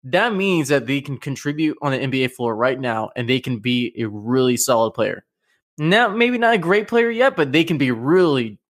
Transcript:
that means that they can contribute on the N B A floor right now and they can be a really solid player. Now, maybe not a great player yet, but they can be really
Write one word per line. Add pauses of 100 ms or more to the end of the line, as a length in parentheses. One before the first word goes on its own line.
that
means
that
they
can
contribute
on
the
N
B
A
floor
right
now
and
they
can
be
a
really
solid
player. (520)
Now,
maybe
not
a
great
player
yet,
but
they
can
be
really (160)